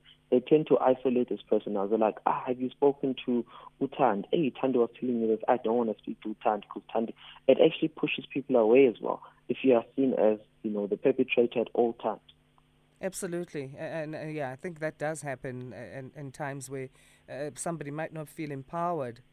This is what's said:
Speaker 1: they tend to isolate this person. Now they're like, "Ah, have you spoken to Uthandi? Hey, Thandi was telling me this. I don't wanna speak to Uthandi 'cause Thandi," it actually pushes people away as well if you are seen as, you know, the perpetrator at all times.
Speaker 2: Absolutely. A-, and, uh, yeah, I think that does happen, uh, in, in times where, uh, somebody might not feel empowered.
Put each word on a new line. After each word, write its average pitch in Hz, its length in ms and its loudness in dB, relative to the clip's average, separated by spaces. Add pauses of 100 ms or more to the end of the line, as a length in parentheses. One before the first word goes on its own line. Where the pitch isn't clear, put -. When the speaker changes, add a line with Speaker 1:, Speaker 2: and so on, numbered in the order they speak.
(300)
Speaker 1:
they 127 100 4
tend 151 260 4
to 139 140 6
isolate 123 480 2
this 104 140 -6
person. 107 320 -2
Now 98 120 -2
they're 107 100 0
like, 107 300 2
"Ah, 151 180 2
have 127 160 -4
you 123 100 -4
spoken 139 440 2 (100)
to 120 220 0 (340)
Uthandi? 123 520 0
Hey, 160 180 2
Thandi 127 280 0
was 117 200 2
telling 123 220 -2
me 113 80 2
this. 110 180 2
I 123 120 4
don't 113 180 0
wanna 113 220 0
speak - 240 -12
to 107 120 -8
Uthandi 107 340 -2
'cause - 140 -12 (100)
Thandi," 113 220 -2 (320)
it 131 140 6
actually 160 280 4
pushes - 380 -6
people 131 300 -2
away 120 300 8
as 107 140 0
well - 220 -6 (260)
if - 140 -4
you 131 140 6
are 113 80 2 (100)
seen 135 200 0
as, 107 260 4 (240)
you 110 80 -4
know, 101 160 -2
the 101 80 -2
perpetrator 127 640 2
at 110 120 -2
all 117 200 2
times. 110 280 -6 (800)
Speaker 2:
Absolutely. 170 760 -8
A-, - 60 -14
and, 156 320 -8
uh, 127 60 -10
yeah, 151 300 -8
I 131 60 -12
think 165 240 -12
that 156 180 -6
does 151 240 -6
happen, 127 520 -10
uh, 104 240 -14
in, 131 180 -14
in 139 160 -12
times 139 380 -10
where, 135 180 -10 (400)
uh, 139 260 -8
somebody 151 360 -8
might 156 240 -8
not 156 140 -12
feel 151 220 -10
empowered. 139 720 -6 (120)